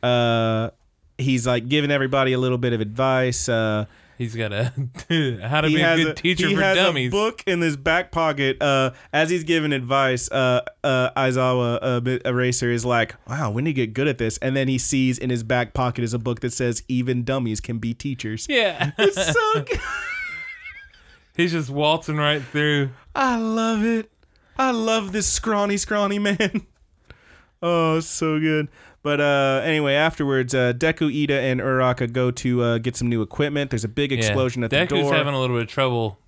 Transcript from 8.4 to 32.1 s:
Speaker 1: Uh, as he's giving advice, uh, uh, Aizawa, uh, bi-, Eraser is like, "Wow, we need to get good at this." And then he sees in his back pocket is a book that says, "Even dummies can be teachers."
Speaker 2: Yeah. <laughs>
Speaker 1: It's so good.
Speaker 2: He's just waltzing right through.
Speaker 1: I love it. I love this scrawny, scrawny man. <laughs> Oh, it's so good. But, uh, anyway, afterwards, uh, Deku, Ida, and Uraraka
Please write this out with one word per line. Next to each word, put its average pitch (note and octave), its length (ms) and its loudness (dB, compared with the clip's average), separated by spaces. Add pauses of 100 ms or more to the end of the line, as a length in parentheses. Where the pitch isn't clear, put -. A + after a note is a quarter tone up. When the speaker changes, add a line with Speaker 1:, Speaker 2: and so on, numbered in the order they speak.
Speaker 1:
Uh, C3+ 300 2 (220)
as D#3+ 180 2
he's F3 140 -2
giving D#3 280 0
advice, C3 600 0
uh, B2+ 280 2 (220)
uh, B2+ 340 2
Aizawa, B2+ 680 0
uh, B2 180 0
bi-, B2+ 240 -2
Eraser B2 480 0
is A#2 120 -2
like, A#2+ 300 0 (140)
"Wow, B2+ 240 -4
we A#2+ 100 -2
need D#3+ 80 -2
to C3 160 0
get A2 60 -8
good C3 160 0
at B2+ 100 -2
this." A2+ 200 -2
And C3 180 -2
then C3+ 120 2
he C3 100 0
sees C3 400 0
in B2+ 120 -4
his A#2+ 140 -2
back B2 280 0
pocket B2 320 -2
is A2+ 100 -4
a B2 40 -2
book A#2 220 -4
that B2 120 -4
says, A#2+ 360 -2
"Even B2 360 0
dummies A#2+ 360 -2
can A#2 180 -6
be A#2 160 -4
teachers." A2+ 540 -8
Speaker 2:
Yeah. G3 460 0
<laughs> - 40 -8
Speaker 1:
It's G4 340 2
so A4 320 2
good. - 160 -4 (1600)
Speaker 2:
He's E3+ 160 2
just D3+ 180 -2
waltzing D3+ 460 0
right D3 260 0
through. D3 480 0 (240)
Speaker 1:
I C4 220 2
love A3+ 480 0
it. A3+ 260 0 (460)
I C4 140 2
love A3 420 0
this G3+ 140 0
scrawny, G3+ 500 0
scrawny G3+ 420 0
man. G3+ 540 0
<laughs> - 40 -20 (920)
Oh, E3 300 2
it's D#3+ 100 -2
so D#3 320 0
good. D#3 300 2 (340)
But, D3 200 0
uh, C3+ 420 4
anyway, D3+ 300 2
afterwards, C#3 600 2
uh, B2 220 4
Deku, D#3+ 300 0 (160)
Ida, C#3+ 180 0
and B2+ 180 0
Uraraka B2+ 540 0